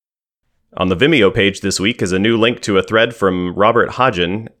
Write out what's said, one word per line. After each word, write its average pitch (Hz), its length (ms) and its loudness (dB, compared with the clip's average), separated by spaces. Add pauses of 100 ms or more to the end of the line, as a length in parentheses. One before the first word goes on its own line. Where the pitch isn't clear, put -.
(760)
On 92 120 -4
the 92 80 -2
Vimeo 110 380 2
page 101 260 0
this 95 220 -4
week 113 200 -2
is 92 120 -2
a 92 60 0
new 113 180 2
link 113 240 0
to 98 160 -2
a 92 40 4
thread 113 320 0
from 90 400 -2
Robert 110 380 2
Hodgin, 107 580 -2 (120)